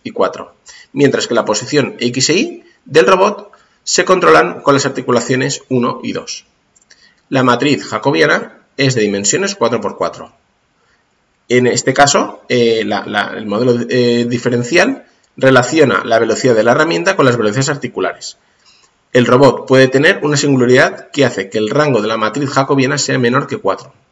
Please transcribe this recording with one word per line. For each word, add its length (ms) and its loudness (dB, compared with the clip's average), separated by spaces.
y 80 -12
cuatro, 440 -6
mientras 340 0
que 100 -4
la 100 0
posición 540 -2
X 320 -2
e 20 2
Y 300 -2
del 240 2
robot 420 0
se 180 0
controlan 580 4
con 120 2
las 120 0
articulaciones 840 -2
uno 340 -2
y 80 -8
dos. 340 -12
La 140 0
matriz 420 0
jacobiana 720 -2
es 180 0
de 100 0
dimensiones 520 -2
cuatro 240 -2
por 160 -8
cuatro. 380 -8
En 200 2
este 260 0
caso, 560 0
eh, 360 0
la, 200 -4
la, 320 -4
el 80 -10
modelo, 420 0
eh, 400 0
diferencial 800 -2
relaciona 680 4
la 160 0
velocidad 360 2
de 80 4
la 80 4
herramienta 440 0
con 100 2
las 120 2
velocidades 320 -2
articulares. 640 -8
El 120 4
robot 400 4
puede 220 4
tener 360 2
una 120 -2
singularidad 760 2
que 120 0
hace 260 -2
que 80 -6
el 120 -2
rango 320 0
de 80 -4
la 80 -2
matriz 320 -4
jacobiana 480 0
sea 200 -2
menor 300 0
que 100 -8
cuatro. 360 -6